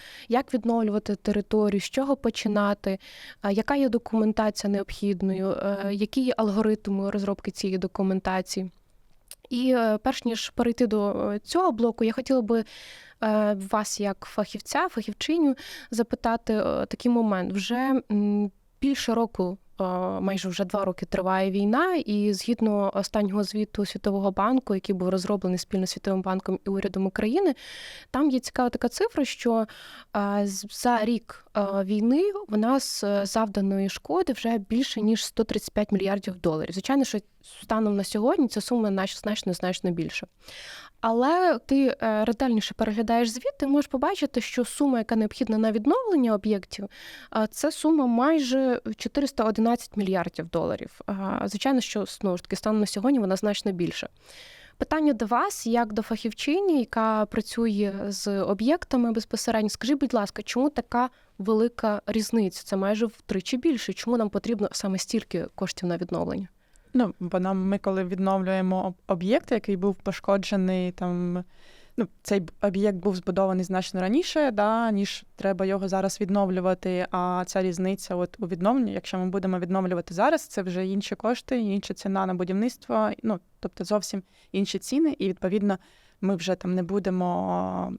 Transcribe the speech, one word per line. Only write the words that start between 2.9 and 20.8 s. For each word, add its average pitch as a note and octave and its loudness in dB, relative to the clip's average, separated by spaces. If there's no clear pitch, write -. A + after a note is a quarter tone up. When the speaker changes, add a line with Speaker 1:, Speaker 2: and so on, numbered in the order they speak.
Speaker 1:
а, G3+ 0
яка A3 2
є C4+ 4
документація G#3+ 0
необхідною, F#3+ -2
е, G3 -2
які G#3 0
є B3+ 2
алгоритми G#3 0
розробки G3+ -2
цієї F#3+ -2
документації. F#3 -2
І, B3+ 2
е, A3 4
перш - -2
ніж A3+ -2
перейти A#3+ 2
до, G#3 0
е, G#3 -4
цього F4+ 2
блоку, A3+ 0
я A3 4
хотіла C4 2
би, A3 2
е, G#3+ 2
вас G#3+ 0
як G3+ -2
фахівця, - -2
фахівчиню C#4 0
запитати, A3+ 0
е, - 0
такий - -2
момент. G3 2
Вже, B3 0
м, G#3 2
більше C4 0
року, G3 0
е, - 2
майже F#3+ 0
вже F#3+ -2
два G3 -2